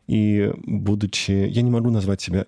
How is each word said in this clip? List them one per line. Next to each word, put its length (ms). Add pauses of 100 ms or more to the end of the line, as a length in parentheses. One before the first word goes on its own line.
И 440 (140)
будучи... 640
я 300
не 80
могу 220
назвать 280
себя 280